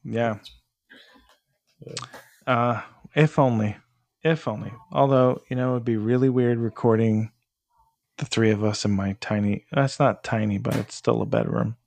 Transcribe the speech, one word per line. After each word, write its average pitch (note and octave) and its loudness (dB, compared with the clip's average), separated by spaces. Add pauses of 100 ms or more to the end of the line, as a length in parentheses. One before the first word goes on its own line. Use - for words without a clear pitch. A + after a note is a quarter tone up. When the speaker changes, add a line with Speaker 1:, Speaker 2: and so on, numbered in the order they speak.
Speaker 1:
Yeah. A2+ -4 (1500)
Speaker 2:
Yeah. - -16 (520)
Speaker 1:
Uh, A#2+ 0 (320)
if D3+ 4
only. A2+ 2 (460)
If D#3+ 0
only. G#2+ -8 (200)
Although, C3+ 4
you C3 -4
know, B2+ -2
it B2+ -2
would A#2+ -4
be A#2 0
really B2 2
weird A#2+ 2
recording A2+ 2 (880)
the - -6
three A2 2
of G#2 0
us G#2+ -2
in G#2 0
my G2 -2
tiny, G#2 -2
that's C3+ -2
not B2+ 2
tiny, G#2+ -2
but A#2 -4
it's G#2+ -6
still A#2 0
a - -4
bedroom. - -2 (100)